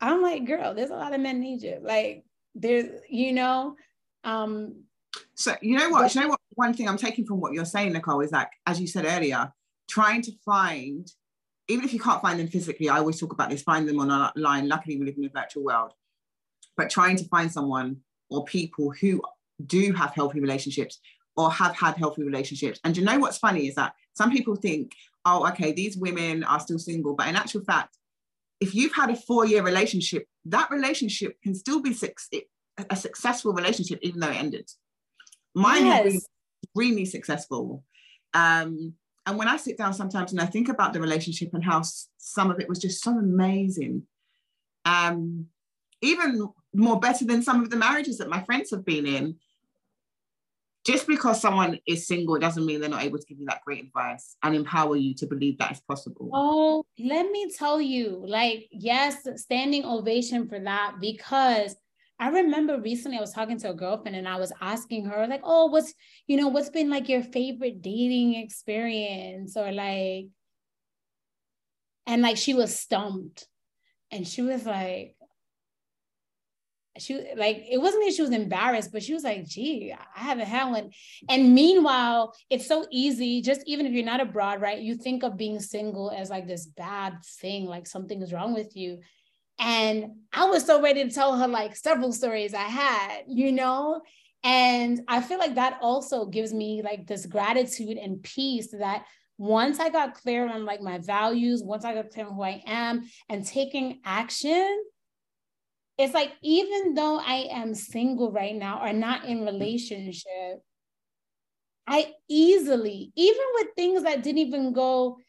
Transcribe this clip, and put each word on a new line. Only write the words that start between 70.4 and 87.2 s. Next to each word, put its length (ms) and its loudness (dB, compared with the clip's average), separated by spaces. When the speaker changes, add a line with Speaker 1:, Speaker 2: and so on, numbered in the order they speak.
Speaker 1:
and, 160 2
like, 140 4
she 180 0
was 220 2
stumped. 720 -6
And 160 -8
she 160 -8
was 240 -2
like, 480 -6
she, 240 -8
like, 340 0
it 100 2
wasn't 240 4
that 100 2
she 80 0
was 100 0
embarrassed, 580 0
but 140 -8
she 100 -6
was 80 -6
like, 240 -6
"Gee, 460 -8
I 260 -18
haven't 280 -4
had 260 -2
one." 180 -4
And 260 10
meanwhile, 800 6
it's 160 0
so 240 2
easy, 520 0
just 240 0
even 200 -2
if 60 -2
you're 120 0
not 160 0
abroad, 400 -2
right? 200 -2
You 160 -6
think 260 -6
of 140 -4
being 240 -6
single 500 -8
as, 200 -8
like, 180 -8
this 180 -10
bad 560 -10